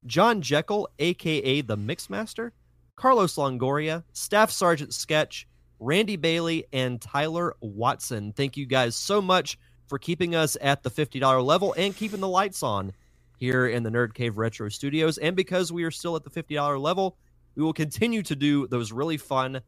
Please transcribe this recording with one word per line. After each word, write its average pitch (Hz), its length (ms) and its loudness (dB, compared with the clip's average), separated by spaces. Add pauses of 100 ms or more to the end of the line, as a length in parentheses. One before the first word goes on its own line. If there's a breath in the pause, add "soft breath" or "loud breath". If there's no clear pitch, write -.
John 196 360 4
Jekyll, 151 460 0 (100)
A 170 180 0
K 156 240 -2
A 135 220 2
The 110 160 -2
Mixmaster, 196 760 -6 (440)
Carlos 240 400 4
Longoria, 143 680 0 (100)
Staff - 360 4
Sergeant 170 440 0
Sketch, - 520 -2 (360)
Randy 190 340 2
Bailey, 165 560 0
and 127 300 -2
Tyler 160 580 -2
Watson. 107 720 -4
Thank 139 240 -4
you 143 100 -8
guys 123 300 2
so 202 260 0
much 185 360 0 (300 soft breath)
for 139 100 -6
keeping 170 380 -2
us 160 260 2
at 143 220 2
the 131 80 -2
fifty 143 280 -4
dollar 131 220 4
level 170 360 2
and 190 180 0
keeping 208 240 -6
the 196 80 -2
lights 185 360 0
on 98 280 -2 (460)
here 127 280 2
in 120 160 0
the 110 80 -4
Nerd 117 240 0
Cave 117 240 -4
Retro 110 320 -2
Studios. 151 480 0
And 170 200 -2
because 185 340 0
we 170 140 -4
are 165 40 -2
still 170 280 -6
at 151 80 -6
the 139 40 -16
fifty 156 240 -8
dollar 143 240 0
level, 180 400 0 (380)
we 143 80 0
will 160 100 2
continue 214 480 0
to 160 140 -4
do 143 320 2
those 120 240 -2
really 147 260 -2
fun 131 500 -2